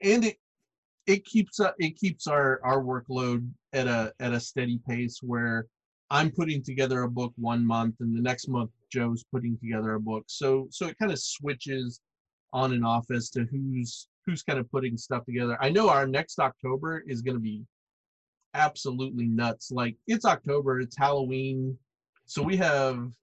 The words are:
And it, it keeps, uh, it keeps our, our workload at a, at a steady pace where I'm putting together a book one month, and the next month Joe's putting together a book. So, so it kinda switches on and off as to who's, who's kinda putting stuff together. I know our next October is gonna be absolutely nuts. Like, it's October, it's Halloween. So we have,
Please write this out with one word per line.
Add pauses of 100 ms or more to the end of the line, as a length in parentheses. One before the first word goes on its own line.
And
it, (680)
it
keeps,
uh,
it
keeps
our,
our
workload (240)
at
a,
at
a
steady
pace
where (440)
I'm
putting
together
a
book
one
month,
and
the
next
month (200)
Joe's
putting
together
a
book.
So,
so
it
kinda
switches (540)
on
and
off
as
to
who's, (160)
who's
kinda
putting
stuff
together.
I
know
our
next
October
is
gonna
be (880)
absolutely
nuts.
Like, (100)
it's
October,
it's
Halloween. (480)
So
we
have, (120)